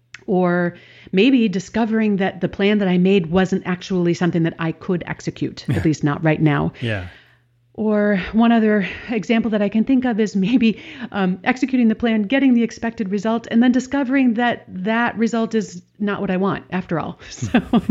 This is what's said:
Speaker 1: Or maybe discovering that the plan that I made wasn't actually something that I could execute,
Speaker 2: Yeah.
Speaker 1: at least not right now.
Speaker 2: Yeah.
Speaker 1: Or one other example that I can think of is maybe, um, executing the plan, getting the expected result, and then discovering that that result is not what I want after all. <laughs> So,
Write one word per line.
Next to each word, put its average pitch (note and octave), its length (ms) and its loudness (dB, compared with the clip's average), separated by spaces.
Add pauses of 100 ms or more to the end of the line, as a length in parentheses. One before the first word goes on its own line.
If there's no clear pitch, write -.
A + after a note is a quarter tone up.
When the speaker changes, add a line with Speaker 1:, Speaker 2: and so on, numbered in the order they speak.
(280)
Speaker 1:
Or F3 500 0 (340)
maybe A3+ 380 4
discovering G#3+ 680 0
that F3+ 240 -2
the F3+ 60 -2
plan G3+ 300 2
that G3+ 100 2
I F3+ 120 2
made F#3 280 4
wasn't F#3 380 0
actually F3+ 480 -2
something E3+ 300 0
that E3 160 0
I D#3+ 120 -2
could F3 360 -4
execute, - 600 -8
Speaker 2:
Yeah. B2 100 0
Speaker 1:
at F2+ 80 -2
least D3+ 180 0
not D3 200 -2
right D#3 180 2
now. D#3 300 2 (100)
Speaker 2:
Yeah. G#2 260 -4 (640)
Speaker 1:
Or G#3 440 0 (160)
one A#3 180 4
other G#3+ 360 2 (220)
example A3+ 420 -2
that G#3 100 0
I G3+ 80 0
can A3 160 2
think B3+ 200 2
of A3+ 140 -2
is G#3 160 0
maybe, G#3 440 2 (340)
um, F#3+ 320 0
executing B3 420 0
the G#3+ 80 2
plan, A3 280 0
getting C4+ 300 2
the A#3 80 4
expected A3+ 480 -6
result, A3 400 -4
and A3+ 140 4
then B3+ 80 4
discovering C4 640 0
that A#3+ 320 -2
that A3 500 -4
result A3+ 380 -2
is F3 260 -4 (160)
not G3+ 240 -4
what G3 80 -4
I F#3 80 0
want F#3 340 -2
after F3+ 280 -4
all. - 240 -10
<laughs> - 60 -20
So, - 600 0